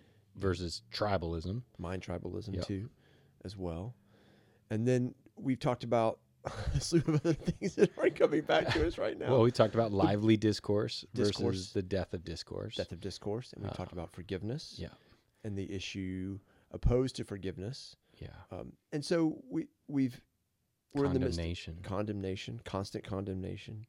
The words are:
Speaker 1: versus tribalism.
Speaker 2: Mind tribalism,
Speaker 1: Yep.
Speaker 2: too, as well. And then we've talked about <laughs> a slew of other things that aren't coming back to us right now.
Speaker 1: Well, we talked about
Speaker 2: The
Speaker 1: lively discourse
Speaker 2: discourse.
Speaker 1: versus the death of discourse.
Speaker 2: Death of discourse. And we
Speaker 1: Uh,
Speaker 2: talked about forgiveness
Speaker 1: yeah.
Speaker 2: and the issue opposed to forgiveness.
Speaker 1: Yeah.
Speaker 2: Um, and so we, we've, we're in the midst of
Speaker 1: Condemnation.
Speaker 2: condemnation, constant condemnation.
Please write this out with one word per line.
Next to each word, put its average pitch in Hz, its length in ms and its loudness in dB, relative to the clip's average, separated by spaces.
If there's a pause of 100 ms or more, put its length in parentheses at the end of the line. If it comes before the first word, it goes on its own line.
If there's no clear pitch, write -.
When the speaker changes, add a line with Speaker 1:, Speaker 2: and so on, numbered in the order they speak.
(360)
Speaker 1:
versus 90 460 -2 (100)
tribalism. 90 720 -2 (160)
Speaker 2:
Mind 87 260 -6
tribalism, 95 520 -6
Speaker 1:
Yep. 90 100 -4
Speaker 2:
too, 101 240 -6 (560)
as 95 100 -12
well. 92 400 -6 (760)
And 110 160 0
then 127 300 2 (220)
we've 139 220 -2
talked 127 260 0
about 113 340 4 (240)
<laughs> - 320 -4
a - 60 4
slew - 180 4
of 156 160 4
other 156 180 4
things - 420 -4
that - 220 6
aren't - 200 2
coming - 240 6
back 151 320 4
to 156 120 4
us 170 120 0
right - 200 0
now. 127 140 -2
Speaker 1:
Well, 127 120 8
we 123 80 8
talked 110 240 4
about 113 160 4
Speaker 2:
The 98 60 0
Speaker 1:
lively 104 380 6
discourse 107 800 2
Speaker 2:
discourse. 104 320 2 (100)
Speaker 1:
versus 92 180 -8
the 101 80 0
death 92 320 -2
of 87 120 -4
discourse. 92 500 -8
Speaker 2:
Death 92 160 -4
of 85 80 -10
discourse. 101 540 -6
And - 100 -12
we 101 60 -6
Speaker 1:
Uh, - 40 -6
Speaker 2:
talked - 200 -8
about 85 180 -8
forgiveness 101 680 -6
Speaker 1:
yeah. - 120 -8 (560)
Speaker 2:
and 101 120 -6
the 92 160 -6
issue 95 640 -6 (320)
opposed 127 440 4
to 120 80 -6
forgiveness. 95 720 -8 (240)
Speaker 1:
Yeah. - 80 -12 (240)
Speaker 2:
Um, - 220 -10 (180)
and 151 140 -4
so 165 440 2
we, 165 180 -4 (200)
we've, 135 340 0 (720)
we're 139 120 2
in 139 80 2
the 131 60 4
midst 85 200 0
of 85 60 0
Speaker 1:
Condemnation. 85 360 -6
Speaker 2:
condemnation, 101 840 -4
constant 98 400 -6
condemnation. 98 840 -6